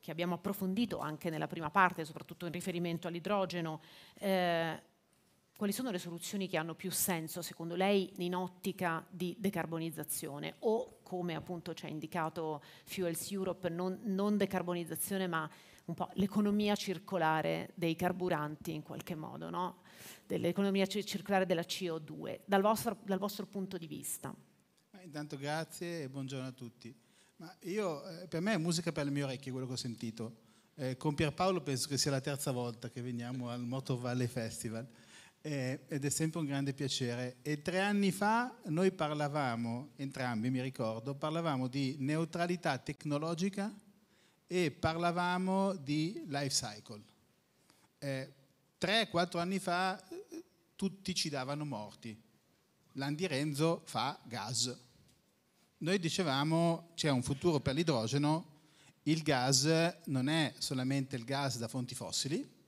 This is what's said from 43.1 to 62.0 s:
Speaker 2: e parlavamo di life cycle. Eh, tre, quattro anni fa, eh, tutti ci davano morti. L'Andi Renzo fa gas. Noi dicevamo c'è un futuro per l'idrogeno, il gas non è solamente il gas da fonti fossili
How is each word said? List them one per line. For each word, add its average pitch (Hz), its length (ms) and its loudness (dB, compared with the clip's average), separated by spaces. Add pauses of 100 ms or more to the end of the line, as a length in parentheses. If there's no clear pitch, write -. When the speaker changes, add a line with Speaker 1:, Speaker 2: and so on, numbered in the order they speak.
Speaker 2:
e 175 240 2
parlavamo 180 1040 2
di 156 520 0
life 139 220 0
cycle. 107 520 -4 (960)
Eh, 135 360 -6 (440)
tre, 202 320 4
quattro 175 300 2
anni 185 200 2
fa, 185 480 0
eh, 349 360 -12 (340)
tutti - 360 -4
ci - 140 0
davano 143 380 -2
morti. 107 520 -8 (760)
L'Andi 147 340 -2
Renzo 151 580 2
fa 123 380 -2
gas. 117 540 -4 (1040)
Noi 185 160 4
dicevamo 165 960 2
c'è 156 140 2
un 127 120 6
futuro 147 380 2
per 131 140 0
l'idrogeno, 143 880 2 (420)
il 160 180 4
gas 139 480 6 (360)
non 135 240 0
è 156 280 2
solamente 135 600 -2
il 117 80 -6
gas 135 320 -2
da 117 100 -4
fonti 123 260 -4
fossili 135 560 -2 (180)